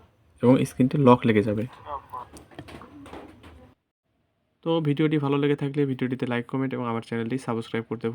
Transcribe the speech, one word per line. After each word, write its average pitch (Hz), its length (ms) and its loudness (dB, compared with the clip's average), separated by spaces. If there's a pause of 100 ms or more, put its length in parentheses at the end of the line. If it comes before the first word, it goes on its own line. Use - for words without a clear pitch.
(440)
এবং 123 100 8 (160)
স্ক্রিনটি 131 280 0 (100)
লক 123 200 10
লেগে 107 200 4
যাবে। 107 160 -2 (3000)
তো 165 60 -4 (180)
ভিডিওটি 151 380 2
ভালো 139 180 2
লেগে 143 180 2
থাকলে 143 200 -2 (100)
ভিডিওটিতে 131 400 -2
লাইক, 120 200 -2
কমেন্ট 131 260 -2
এবং 123 140 -4
আমার 113 160 -4
চ্যানেলটি 117 300 -4 (100)
সাবস্ক্রাইব 113 420 -4
করতে 113 260 -6